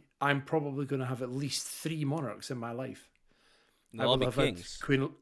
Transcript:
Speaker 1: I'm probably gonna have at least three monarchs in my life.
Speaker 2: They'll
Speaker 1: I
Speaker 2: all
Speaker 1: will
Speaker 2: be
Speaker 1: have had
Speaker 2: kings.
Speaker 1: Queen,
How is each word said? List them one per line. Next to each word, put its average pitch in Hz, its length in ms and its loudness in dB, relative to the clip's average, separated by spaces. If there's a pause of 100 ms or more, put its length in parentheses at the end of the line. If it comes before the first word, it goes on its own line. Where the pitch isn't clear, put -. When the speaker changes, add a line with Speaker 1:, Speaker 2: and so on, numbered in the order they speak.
(200)
Speaker 1:
I'm 139 220 4
probably 143 440 0
gonna 131 200 -2
have 127 160 -2
at 123 100 -4
least 139 340 -2
three 156 380 -4
monarchs 135 480 -2
in 123 60 -6
my 117 120 -6
life. 120 400 -8 (840)
Speaker 2:
They'll - 100 -2
Speaker 1:
I - 20 2
Speaker 2:
all 123 80 6
Speaker 1:
will 131 60 6
Speaker 2:
be 127 80 4
Speaker 1:
have 123 100 0
had 139 80 6 (120)
Speaker 2:
kings. - 240 -10
Speaker 1:
Queen, 135 280 4 (140)